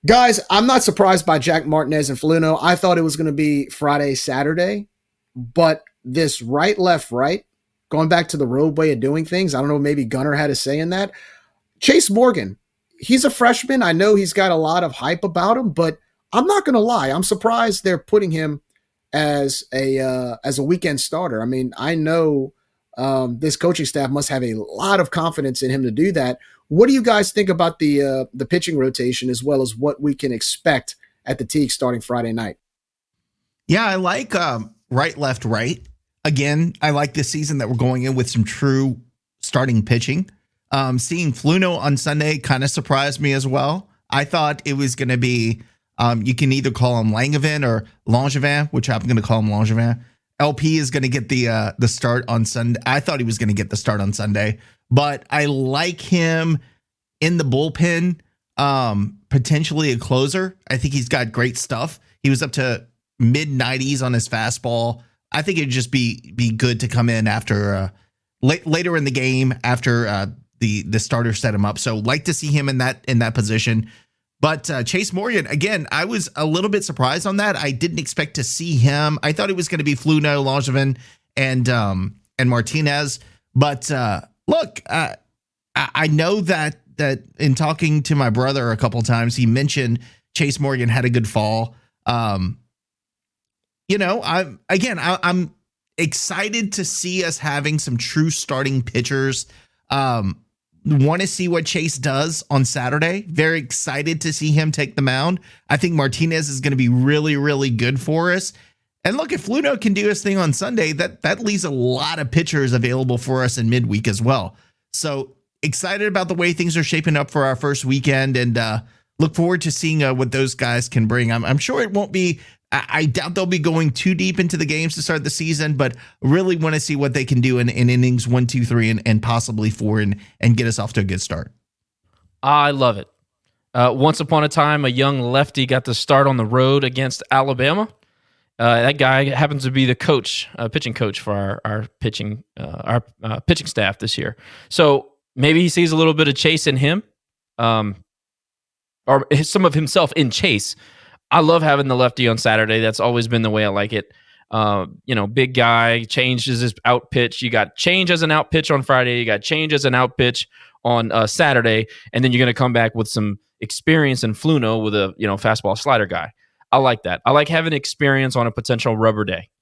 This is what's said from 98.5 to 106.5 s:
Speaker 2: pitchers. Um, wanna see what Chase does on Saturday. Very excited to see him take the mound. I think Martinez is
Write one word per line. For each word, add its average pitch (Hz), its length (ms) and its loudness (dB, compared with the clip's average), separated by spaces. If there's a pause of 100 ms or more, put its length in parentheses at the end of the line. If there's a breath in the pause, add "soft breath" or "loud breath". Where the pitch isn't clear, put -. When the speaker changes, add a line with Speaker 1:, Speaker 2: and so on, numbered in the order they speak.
Speaker 2:
pitchers. 135 640 -2 (440 soft breath)
Um, 123 500 -2 (460)
wanna 151 420 2
see 180 200 -4
what 165 180 0
Chase 151 320 -4
does 147 520 -2
on 135 160 2
Saturday. 151 640 -2
Very 160 320 0
excited 147 640 -4
to 156 120 -2
see 156 180 -2
him 156 200 2
take - 240 -4
the 143 60 -2
mound. 139 400 0 (280 soft breath)
I 143 80 2
think 170 180 0
Martinez 156 540 0
is 135 120 -6